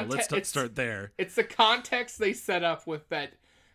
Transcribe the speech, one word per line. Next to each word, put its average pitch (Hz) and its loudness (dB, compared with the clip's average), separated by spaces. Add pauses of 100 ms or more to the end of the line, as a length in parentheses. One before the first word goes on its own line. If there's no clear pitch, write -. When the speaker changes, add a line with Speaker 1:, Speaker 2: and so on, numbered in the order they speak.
Speaker 1:
let's 139 0
Speaker 2:
conte-, - -12
Speaker 1:
t- - 0
Speaker 2:
it's, 190 -2
Speaker 1:
start 120 -2
there. 107 -4
Speaker 2:
it's 185 -4
the 226 4
context 240 2
they 202 2
set 180 -2
up 165 0
with 151 -8
that, 143 -4 (420)